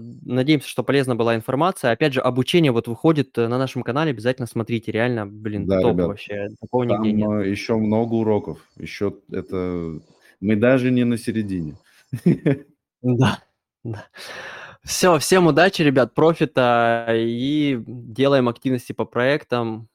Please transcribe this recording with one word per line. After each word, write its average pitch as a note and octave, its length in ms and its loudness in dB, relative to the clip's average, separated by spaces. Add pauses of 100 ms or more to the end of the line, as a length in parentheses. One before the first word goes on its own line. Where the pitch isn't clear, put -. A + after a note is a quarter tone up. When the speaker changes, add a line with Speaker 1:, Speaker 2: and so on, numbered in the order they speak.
(260)
Speaker 1:
надеемся, C3 440 0
что B2 140 -2
полезна C3 320 2
была A2+ 200 2
информация. C3 560 0
Опять C#3+ 220 0
же, C3 80 -2
обучение B2+ 520 2
вот A2+ 140 -2
выходит, D3 500 0
э, A#2 120 2
на B2 100 -2
нашем C3 240 -4
канале, D3 280 -2
обязательно A#2+ 360 -4
смотрите, A2+ 440 -4
реально, A2+ 360 -2
блин, G#2 400 -8
Speaker 2:
Да, F#2+ 140 4
Speaker 1:
топ F2+ 180 4
Speaker 2:
ребят, E2+ 80 2
Speaker 1:
вообще, G2+ 420 -8 (120)
такого B2 240 -2
нигде G#2+ 260 0
Speaker 2:
там, - 20 0
Speaker 1:
нет. G#2+ 180 0 (120)
Speaker 2:
э, G2 60 -2
ещё G#2 280 -2
много A2 380 0
уроков, G#2+ 440 -2 (180)
ещё G2 440 -8 (100)
это F2+ 680 -6 (420)
мы G#2+ 140 2
даже B2+ 360 2
не B2 140 2
на A#2+ 120 0
середине. G2 600 -6 (340)
<laughs> - 640 -2 (280)
Speaker 1:
Да, B2 360 2 (440)
да. A2 240 -12 (760)
Всё, F3 360 2
всем F3+ 280 4
удачи, E3+ 340 4
ребят, C3+ 320 2
профита, B2 1000 2
и B2+ 720 -2
делаем B2 640 0
активности B2+ 440 -4
по A2 120 -4
проектам, A#2+ 880 -2